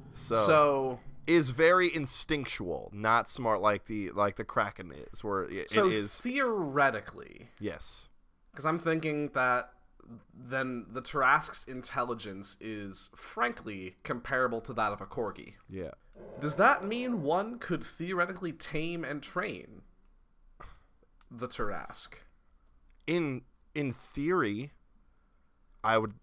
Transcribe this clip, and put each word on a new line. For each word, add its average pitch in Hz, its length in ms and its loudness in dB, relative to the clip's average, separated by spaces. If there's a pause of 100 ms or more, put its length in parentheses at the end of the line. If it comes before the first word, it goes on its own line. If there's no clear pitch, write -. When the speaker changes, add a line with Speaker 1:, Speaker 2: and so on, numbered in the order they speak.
(120)
Speaker 1:
So, - 240 0
Speaker 2:
So 135 640 6 (260)
Speaker 1:
is 156 240 6
very 165 420 8
instinctual, 127 1040 -2
not 110 340 4
smart 110 340 0
like 104 240 4
the, 104 260 -4
like 101 240 2
the 110 80 -4
Kraken 98 480 -2 (200)
is, - 120 -10
where 98 180 0
it, 90 300 -6
Speaker 2:
so 107 160 6
Speaker 1:
it - 60 2
is 104 260 -2
Speaker 2:
theoretically, 151 1300 0 (100)
Speaker 1:
Yes. - 480 -8 (480)
Speaker 2:
'cause 139 100 -8
I'm 160 140 0
thinking 156 560 0
that 127 380 2 (600)
then 127 580 -6
the 120 120 -8
Tarrasque's 143 640 2
intelligence 120 960 -6
is, 104 520 -8
frankly, 107 880 -6
comparable 127 580 -2
to - 100 -10
that 110 200 0
of 104 100 -8
a 95 40 -10
Corgi. - 480 -8 (140)
Speaker 1:
Yeah. 92 220 -8 (500)
Speaker 2:
Does 151 160 -2
that 226 260 6
mean 233 400 -2
one 196 360 0
could 170 260 -4
theoretically 180 680 -4
tame 165 520 -4
and 139 180 -6
train - 600 -8 (1500)
the 123 180 -8
Tarrasque? - 680 -4 (920)
Speaker 1:
In, 151 360 2 (320)
in 143 180 0
theory, 143 800 0 (1120)
I 113 160 6
would 110 240 0